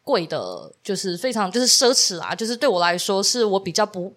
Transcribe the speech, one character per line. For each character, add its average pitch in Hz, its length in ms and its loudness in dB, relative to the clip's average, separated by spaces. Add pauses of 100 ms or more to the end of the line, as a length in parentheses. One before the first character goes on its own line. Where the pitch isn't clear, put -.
贵 196 220 0
的， 92 460 -6 (100)
就 196 140 -4
是 180 200 -4
非 254 160 -2
常， 208 180 -2
就 247 140 2
是 - 20 2
奢 247 260 6
侈 202 240 2
啦， 160 180 -6
就 208 100 -6
是 233 120 -4
对 277 120 2
我 180 120 2
来 175 180 2
说 196 240 0
是 233 220 0
我 196 140 2
比 196 120 -4
较 208 160 0
不， 190 300 -10